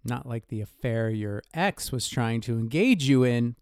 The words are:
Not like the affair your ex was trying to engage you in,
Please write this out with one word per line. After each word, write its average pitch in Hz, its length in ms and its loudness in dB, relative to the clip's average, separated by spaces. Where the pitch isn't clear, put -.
Not 120 220 -6
like 117 220 -8
the 110 120 -6
affair 113 500 -2
your 104 320 -4
ex 180 360 -2
was 123 180 -4
trying 117 340 0
to 117 160 -4
engage 156 460 2
you 135 200 6
in, 120 380 2